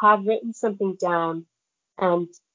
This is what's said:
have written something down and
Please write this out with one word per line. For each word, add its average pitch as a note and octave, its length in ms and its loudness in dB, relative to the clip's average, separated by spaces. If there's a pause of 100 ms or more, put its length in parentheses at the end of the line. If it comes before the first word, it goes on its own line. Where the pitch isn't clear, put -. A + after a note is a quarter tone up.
have G#3 240 4
written A3 280 -4
something G3 460 -4
down E3 460 -2 (540)
and F3 280 0 (280)